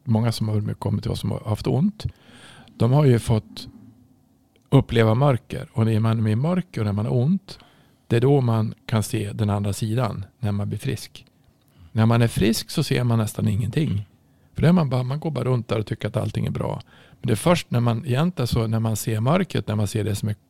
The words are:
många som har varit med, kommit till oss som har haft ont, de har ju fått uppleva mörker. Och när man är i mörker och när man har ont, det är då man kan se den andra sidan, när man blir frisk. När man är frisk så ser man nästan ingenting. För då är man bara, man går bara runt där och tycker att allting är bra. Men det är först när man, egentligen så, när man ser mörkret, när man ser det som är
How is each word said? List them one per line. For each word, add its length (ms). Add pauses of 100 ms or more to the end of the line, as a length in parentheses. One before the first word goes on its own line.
många 280
som 160
har 60
varit 120
med, 120
kommit 240
till 100
oss 80
som 100
har 100
haft 260
ont, 400 (720)
de 160
har 120
ju 140
fått 500 (1040)
uppleva 440
mörker. 580
Och 140
när 140
man 260
är 40
i 60
mörker 440
och 60
när 60
man 140
har 100
ont, 420 (480)
det 100
är 40
då 200
man 340 (120)
kan 160
se 300
den 180
andra 220
sidan, 520 (140)
när 140
man 160
blir 100
frisk. 460 (680)
När 140
man 160
är 60
frisk 420
så 120
ser 220
man 140
nästan 300
ingenting. 580 (480)
För 80
då 60
är 40
man 180
bara, 120
man 180
går 100
bara 140
runt 240
där 100
och 80
tycker 220
att 80
allting 300
är 40
bra. 300 (400)
Men 60
det 60
är 40
först 340
när 100
man, 260
egentligen 400
så, 200
när 140
man 160
ser 240
mörkret, 480
när 60
man 120
ser 180
det 100
som 140
är 80 (140)